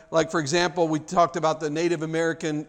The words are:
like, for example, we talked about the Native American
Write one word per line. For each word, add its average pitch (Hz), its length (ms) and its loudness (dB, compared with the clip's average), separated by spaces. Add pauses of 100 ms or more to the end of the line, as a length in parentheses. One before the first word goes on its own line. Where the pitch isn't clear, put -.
(120)
like, 160 200 2
for 175 80 0
example, 170 480 2
we 156 120 0
talked 170 360 0
about 156 240 0
the 156 100 -4
Native 165 320 0
American 160 680 -2